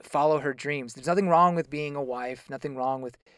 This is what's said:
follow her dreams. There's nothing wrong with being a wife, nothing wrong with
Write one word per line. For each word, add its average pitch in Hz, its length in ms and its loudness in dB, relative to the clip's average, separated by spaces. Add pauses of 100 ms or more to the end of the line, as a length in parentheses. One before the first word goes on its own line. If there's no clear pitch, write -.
follow 151 360 2
her 139 160 -2
dreams. 139 400 -8
There's 131 120 -10
nothing 180 220 2
wrong 175 260 6
with 165 160 -2
being 147 260 -6
a 143 60 -4
wife, 123 460 -8
nothing 139 280 -8
wrong 131 260 -2
with 123 160 -12 (200)